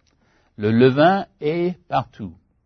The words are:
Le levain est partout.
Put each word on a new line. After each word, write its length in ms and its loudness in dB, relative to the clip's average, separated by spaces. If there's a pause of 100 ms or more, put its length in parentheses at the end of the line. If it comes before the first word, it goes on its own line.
(560)
Le 140 -2
levain 560 2 (140)
est 360 -4 (120)
partout. 440 -8 (340)